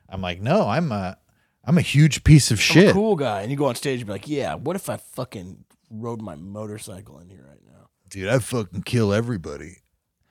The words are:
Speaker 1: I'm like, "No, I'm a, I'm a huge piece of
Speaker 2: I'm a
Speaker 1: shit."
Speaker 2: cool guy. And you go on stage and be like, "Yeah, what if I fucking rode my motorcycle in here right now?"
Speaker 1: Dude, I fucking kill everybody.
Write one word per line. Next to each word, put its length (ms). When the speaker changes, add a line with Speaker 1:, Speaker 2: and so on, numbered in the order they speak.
Speaker 1:
I'm 120
like, 200
"No, 260
I'm 240
a, 240
I'm 140
a 40
huge 420
piece 260
of 80
Speaker 2:
I'm 20
a 40
Speaker 1:
shit." 300
Speaker 2:
cool 220
guy. 280
And 80
you 60
go 80
on 100
stage 240
and 80
be 60
like, 140
"Yeah, 280
what 200
if 140
I 80
fucking 680
rode 320
my 120
motorcycle 840
in 100
here 180
right 200
now?" 220
Speaker 1:
Dude, 200
I 100
fucking 420
kill 320
everybody. 640